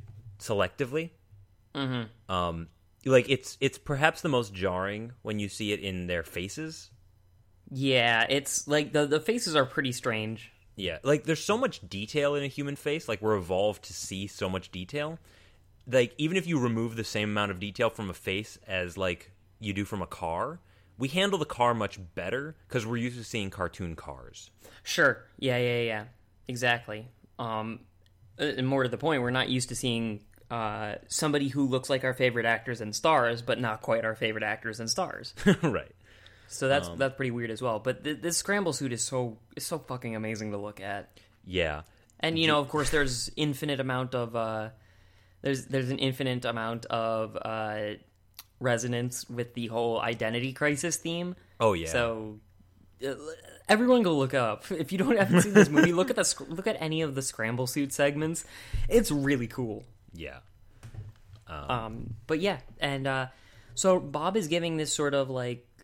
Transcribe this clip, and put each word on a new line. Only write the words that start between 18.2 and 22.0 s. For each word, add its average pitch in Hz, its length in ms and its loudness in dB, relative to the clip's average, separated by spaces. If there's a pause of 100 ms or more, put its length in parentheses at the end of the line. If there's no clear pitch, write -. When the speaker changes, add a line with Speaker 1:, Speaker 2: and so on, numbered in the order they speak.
Speaker 1:
as, 90 300 -4
like, 92 340 -2 (280)
you 104 140 -4
do 101 120 -2
from 101 160 -4
a 85 60 -4
car, 98 520 -4 (380)
we 131 100 -2
handle 185 320 0
the 151 60 -2
car 120 280 2
much 104 260 -2 (160)